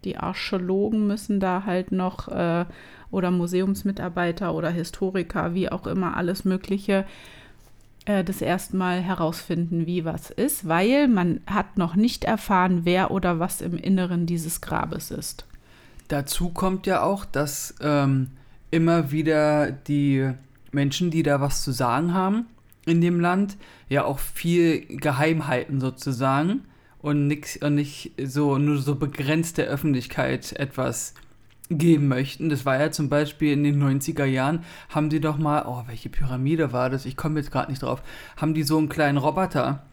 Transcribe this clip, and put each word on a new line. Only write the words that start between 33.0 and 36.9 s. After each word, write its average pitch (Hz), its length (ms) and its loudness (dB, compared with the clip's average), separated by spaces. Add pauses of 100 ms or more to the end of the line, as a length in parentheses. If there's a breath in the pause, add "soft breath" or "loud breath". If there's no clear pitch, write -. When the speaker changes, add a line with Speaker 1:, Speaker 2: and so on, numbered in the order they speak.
Speaker 2:
Beispiel 147 440 2
in 147 120 2
den 143 140 4
neunziger 139 460 2
Jahren, 135 400 0 (240 loud breath)
haben 151 220 0
die 156 100 0
doch 151 180 0
mal, 151 280 2
oh, 123 200 -6
welche 117 220 -12
Pyramide 135 640 2
war 127 180 0